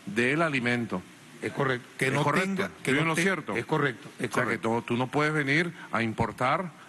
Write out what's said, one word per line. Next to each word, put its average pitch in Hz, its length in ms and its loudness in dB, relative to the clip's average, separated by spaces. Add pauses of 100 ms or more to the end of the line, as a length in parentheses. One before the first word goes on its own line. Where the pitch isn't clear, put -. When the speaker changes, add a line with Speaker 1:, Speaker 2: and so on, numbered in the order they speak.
Speaker 1:
del 123 340 2
alimento. 120 600 0 (380)
Speaker 2:
Es 110 100 -4
correcto. 131 340 0 (120)
Que 131 100 0
Speaker 1:
Es 131 60 2
Speaker 2:
no 143 100 2
Speaker 1:
correcto. 156 240 2
Speaker 2:
tenga, 190 200 -2 (140)
que 135 100 0
Speaker 1:
Estoy - 40 4
Speaker 2:
no 151 60 4
Speaker 1:
en 165 80 2
lo 160 60 2
Speaker 2:
te-, 165 60 2
Speaker 1:
cierto. 170 360 0
Speaker 2:
es 120 80 -2
correcto, 143 420 0 (100)
es 117 120 -2
Speaker 1:
O - 40 -6
sea, 120 100 2
que 113 160 0
Speaker 2:
correcto. 113 160 0
Speaker 1:
tú, 117 60 0 (120)
tú 117 40 2
no 127 100 0
puedes 147 260 2
venir 156 400 0 (180)
a 110 100 0
importar, 123 720 0 (180)